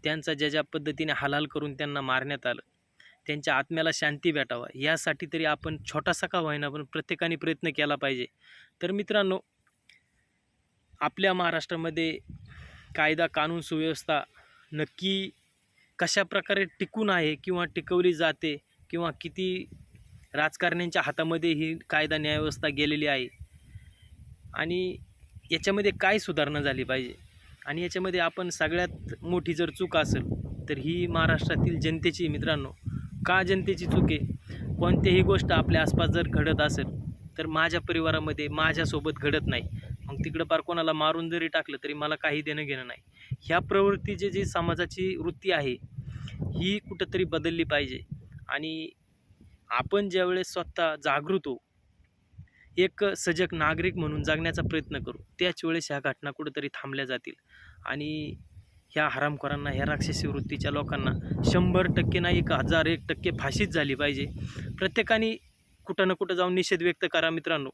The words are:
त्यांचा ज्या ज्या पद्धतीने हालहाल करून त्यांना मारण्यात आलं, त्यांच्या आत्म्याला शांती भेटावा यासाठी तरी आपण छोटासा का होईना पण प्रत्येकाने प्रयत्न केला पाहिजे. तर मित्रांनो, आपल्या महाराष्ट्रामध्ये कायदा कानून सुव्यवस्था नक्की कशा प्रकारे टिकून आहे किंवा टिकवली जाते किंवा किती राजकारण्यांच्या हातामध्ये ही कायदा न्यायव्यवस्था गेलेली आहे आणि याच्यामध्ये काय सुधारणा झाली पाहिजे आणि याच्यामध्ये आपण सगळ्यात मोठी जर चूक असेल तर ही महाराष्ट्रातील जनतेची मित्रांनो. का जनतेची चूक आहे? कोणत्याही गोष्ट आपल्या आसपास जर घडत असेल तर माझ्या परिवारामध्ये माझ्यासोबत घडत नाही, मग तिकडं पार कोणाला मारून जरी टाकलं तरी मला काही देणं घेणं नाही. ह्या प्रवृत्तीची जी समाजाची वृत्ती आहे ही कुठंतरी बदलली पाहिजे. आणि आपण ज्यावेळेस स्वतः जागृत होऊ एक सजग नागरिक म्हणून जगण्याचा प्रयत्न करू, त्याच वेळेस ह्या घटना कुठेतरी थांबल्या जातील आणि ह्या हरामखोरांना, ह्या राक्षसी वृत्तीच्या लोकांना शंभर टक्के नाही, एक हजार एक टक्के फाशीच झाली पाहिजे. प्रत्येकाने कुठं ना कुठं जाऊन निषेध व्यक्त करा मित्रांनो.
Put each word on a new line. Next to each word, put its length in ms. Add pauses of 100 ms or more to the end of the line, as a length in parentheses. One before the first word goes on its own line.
त्यांचा 300
ज्या 140
ज्या 140
पद्धतीने 540
हालहाल 300
करून 280
त्यांना 260
मारण्यात 460
आलं, 140 (680)
त्यांच्या 300
आत्म्याला 380
शांती 380
भेटावा 420
यासाठी 580
तरी 120
आपण 400
छोटासा 420
का 120
होईना 300
पण 160
प्रत्येकाने 520
प्रयत्न 340
केला 240
पाहिजे. 320 (560)
तर 80
मित्रांनो, 480 (1600)
आपल्या 340
महाराष्ट्रामध्ये 840 (760)
कायदा 300
कानून 340
सुव्यवस्था 600 (520)
नक्की 580 (680)
कशा 240
प्रकारे 420
टिकून 460
आहे 240
किंवा 300
टिकवली 500
जाते 420 (340)
किंवा 200 (100)
किती 440 (680)
राजकारण्यांच्या 720
हातामध्ये 480
ही 260 (120)
कायदा 280
न्यायव्यवस्था 500
गेलेली 380
आहे 220 (1300)
आणि 420 (540)
याच्यामध्ये 400 (100)
काय 180
सुधारणा 420
झाली 240
पाहिजे 300 (520)
आणि 160
याच्यामध्ये 380
आपण 280
सगळ्यात 760
मोठी 300
जर 160
चूक 260
असेल 260 (460)
तर 100
ही 280
महाराष्ट्रातील 720
जनतेची 480
मित्रांनो. 440 (540)
का 160
जनतेची 440
चूक 260
आहे? 60 (580)
कोणत्याही 460
गोष्ट 300
आपल्या 300
आसपास 260
जर 140
घडत 380
असेल 420 (360)
तर 80
माझ्या 340
परिवारामध्ये 680
माझ्यासोबत 680
घडत 320
नाही, 160 (420)
मग 100 (100)
तिकडं 200
पार 160
कोणाला 320
मारून 380
जरी 180
टाकलं 360
तरी 80
मला 220
काही 280
देणं 220
घेणं 220
नाही. 160 (400)
ह्या 160
प्रवृत्तीची 720
जी 140
समाजाची 720
वृत्ती 360
आहे 240 (560)
ही 460
कुठंतरी 460
बदलली 400
पाहिजे. 360 (480)
आणि 400 (800)
आपण 400
ज्यावेळेस 440
स्वतः 440
जागृत 500
होऊ 120 (1160)
एक 280
सजग 480
नागरिक 440
म्हणून 260
जगण्याचा 400
प्रयत्न 360
करू, 200 (200)
त्याच 260
वेळेस 260
ह्या 140
घटना 260
कुठेतरी 380
थांबल्या 360
जातील 280 (520)
आणि 500 (560)
ह्या 180
हरामखोरांना, 600
ह्या 160
राक्षसी 400
वृत्तीच्या 440
लोकांना 400 (400)
शंभर 360
टक्के 320
नाही, 200
एक 140
हजार 340
एक 220
टक्के 220 (100)
फाशीच 280
झाली 260
पाहिजे. 320 (520)
प्रत्येकाने 540 (540)
कुठं 220
ना 60
कुठं 200
जाऊन 200
निषेध 280
व्यक्त 300
करा 180
मित्रांनो. 440